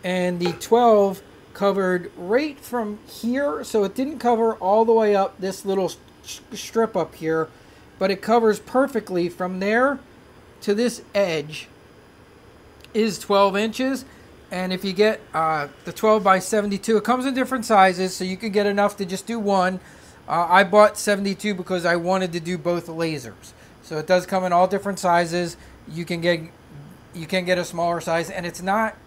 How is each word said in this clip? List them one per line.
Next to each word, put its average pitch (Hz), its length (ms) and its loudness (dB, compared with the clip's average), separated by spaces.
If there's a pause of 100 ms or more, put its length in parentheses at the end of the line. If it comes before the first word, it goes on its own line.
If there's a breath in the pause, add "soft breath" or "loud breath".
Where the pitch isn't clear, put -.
and 180 380 -2
the 175 140 -2
twelve 214 680 4 (320)
covered 190 640 0
right 254 420 -2
from 214 480 -6
here, 277 560 -4
so 214 220 0
it 190 100 -4
didn't 269 240 -4
cover 226 360 2
all 214 300 2
the 226 80 4
way 220 220 4
up 196 260 0
this 190 240 -6
little 190 280 0 (320)
s-, - 160 -16 (120)
strip 220 440 -2
up 160 180 -2
here, 160 340 -2 (520 loud breath)
but 190 100 0
it 196 100 -4
covers 220 380 2
perfectly 214 680 -2
from 185 320 -6
there 247 400 0 (600)
to 202 120 0
this 233 280 -2 (120)
edge 160 540 -2 (1300)
is 214 220 0
twelve 196 400 2
inches. 254 480 -4 (460 loud breath)
And 185 220 -4
if 185 100 -6
you 190 120 -4
get, 208 260 2 (140)
uh, 156 340 0 (160)
the 170 80 -10
twelve 214 320 2
by 190 140 6
seventy-two, 202 580 0
it 208 80 2
comes 254 220 0
in 269 80 -2
different 254 320 -2
sizes, 190 500 4
so 185 80 -6
you 185 140 -6
can 220 120 -6
get 202 140 2
enough 202 320 0
to 202 80 -6
just 180 220 -8
do 233 120 -6
one. 190 400 0 (480 loud breath)
Uh, 170 220 0
I 185 160 8
bought 208 320 6
seventy-two 202 560 -2
because 180 320 -6
I 175 120 2
wanted 180 360 0
to 170 80 -6
do 170 160 -6
both 170 300 -4
lasers. 160 680 -8 (300 loud breath)
So 156 160 -8
it 151 80 -8
does 180 180 2
come 185 200 -2
in 180 100 0
all 180 120 6
different 196 320 -4
sizes. 175 600 0 (280 loud breath)
You 160 200 -10
can 170 160 -6
get, 170 180 2 (720)
you 160 140 -12
can 185 180 -2
get 180 140 2
a 175 60 -2
smaller 170 360 -4
size, 170 300 -2
and 175 160 -8
it's 170 160 -10
not 208 340 -2 (100)